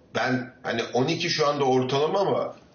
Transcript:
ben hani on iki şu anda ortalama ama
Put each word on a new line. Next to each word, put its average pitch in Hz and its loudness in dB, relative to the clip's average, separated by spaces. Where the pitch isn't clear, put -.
ben 123 -2
hani 117 -4
on 127 2
iki 165 -2
şu 151 0
anda 143 2
ortalama 135 2
ama - 0